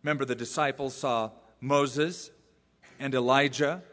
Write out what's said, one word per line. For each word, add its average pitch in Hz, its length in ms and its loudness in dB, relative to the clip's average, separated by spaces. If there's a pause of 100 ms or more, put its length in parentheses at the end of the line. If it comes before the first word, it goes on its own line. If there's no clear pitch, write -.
Remember, 147 220 -2
the 123 120 -2
disciples 135 600 -4
saw 117 360 -2 (280)
Moses 143 720 0 (680)
and 139 160 -4
Elijah 139 800 2